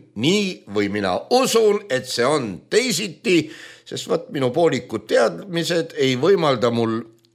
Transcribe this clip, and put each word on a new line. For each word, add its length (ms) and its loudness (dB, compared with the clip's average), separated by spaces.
nii 480 0
või 240 0
mina 220 -2
usun, 580 2
et 240 -4
see 160 0
on 220 0
teisiti, 800 0
sest 240 -10
vaat 240 -4
minu 160 0
poolikud 560 -2
teadmised 880 -2
ei 240 0
võimalda 560 2
mul 240 0